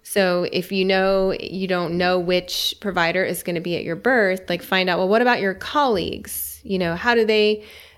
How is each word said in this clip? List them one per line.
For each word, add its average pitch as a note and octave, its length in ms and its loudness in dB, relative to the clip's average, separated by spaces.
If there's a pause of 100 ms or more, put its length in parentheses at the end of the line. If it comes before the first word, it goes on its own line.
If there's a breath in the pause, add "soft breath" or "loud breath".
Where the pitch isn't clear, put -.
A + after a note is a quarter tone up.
So F3+ 480 0
if F3 200 -4
you F#3+ 140 0
know, F#3+ 540 2
you F#3+ 280 -6
don't F3 300 -2
know F3+ 200 2
which F3+ 640 -2
provider F3+ 440 0
is F3 200 -4
gonna E3+ 180 -4
be F3 140 -4
at - 80 -4
your E3+ 140 -6
birth, F#3+ 520 2
like, F3 140 -4
find F#3 260 0
out, E3+ 80 0
well, F#3 120 0
what A3 120 4
about B3 200 2
your F#3+ 120 0
colleagues? - 1080 -2
You F#3+ 160 -2
know, E3+ 160 0
how A#3 180 0
do A3+ 120 4
they, G#3+ 380 2 (340 loud breath)